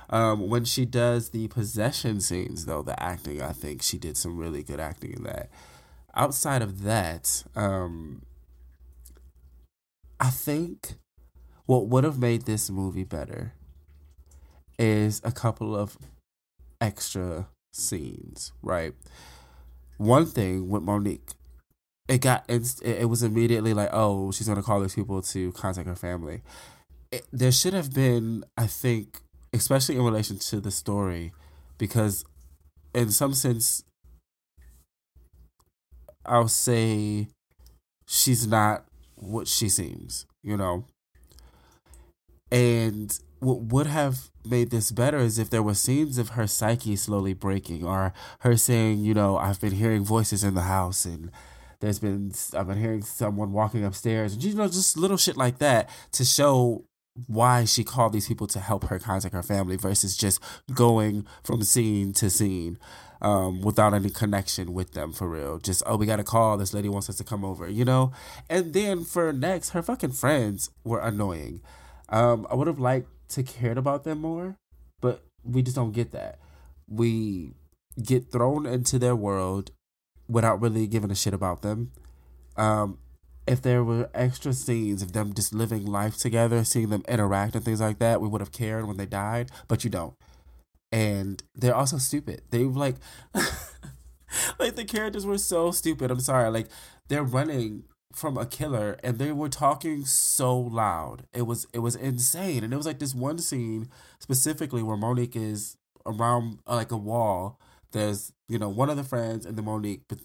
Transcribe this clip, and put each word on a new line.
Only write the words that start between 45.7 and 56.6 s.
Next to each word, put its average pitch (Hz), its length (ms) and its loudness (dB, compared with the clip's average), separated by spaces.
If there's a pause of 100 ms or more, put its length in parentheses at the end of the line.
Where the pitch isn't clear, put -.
scenes 135 420 2
of 117 120 0
her 113 180 -2
psyche 110 480 0
slowly 98 380 0
breaking, 92 500 -4
or 95 300 0 (260)
her 120 180 6
saying, 113 420 4
you 107 140 2
know, 101 240 4
"I've 95 220 0
been 104 140 0
hearing 107 300 2
voices 107 400 2
in 101 100 2
the 92 80 2
house, 92 440 0
and 85 260 -10 (500)
there's 104 180 0
been, 101 320 -2 (260)
I've 92 100 -2
been 101 120 -2
hearing 110 240 0
someone 104 480 -2
walking 104 320 0
upstairs," 107 500 0
and, 113 100 -4
you 202 120 0
know, 208 120 2
just 185 300 2
little 190 200 2
shit 165 200 2
like 127 220 2
that 127 300 4 (240)
to 127 120 2
show 123 600 4 (420)